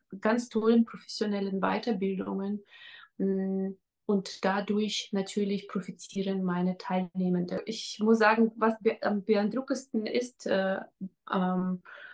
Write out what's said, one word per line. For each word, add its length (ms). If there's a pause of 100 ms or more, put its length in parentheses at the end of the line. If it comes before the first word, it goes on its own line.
(220)
ganz 280
tollen 360
professionellen 760
Weiterbildungen. 1000 (540)
Mm, 540 (360)
und 380
dadurch 680
natürlich 540
profitieren 760
meine 340
Teilnehmenden. 880
Ich 340
muss 200
sagen, 360
was 260
be-, 200
am 220
beeindruckendsten 800
ist, 400
äh, 320 (560)
ähm, 480 (320)